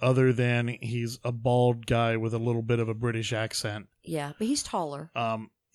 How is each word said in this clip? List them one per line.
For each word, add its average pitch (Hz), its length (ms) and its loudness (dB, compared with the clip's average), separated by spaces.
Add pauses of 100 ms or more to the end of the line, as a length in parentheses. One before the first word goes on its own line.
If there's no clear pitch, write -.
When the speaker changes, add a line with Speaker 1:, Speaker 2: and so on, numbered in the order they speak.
Speaker 1:
other 131 320 6
than 120 340 2
he's 117 560 -6
a 123 80 -2
bald 120 540 2
guy 117 320 2
with 110 160 -2
a 113 60 0
little 117 240 0
bit 117 160 2
of 113 100 0
a 113 60 -2
British 113 380 -2
accent. 110 540 -4 (160)
Speaker 2:
Yeah, 147 340 -6
but 220 100 -2
he's 277 160 0
taller. 156 520 -4
Speaker 1:
Um, 113 360 -4 (240)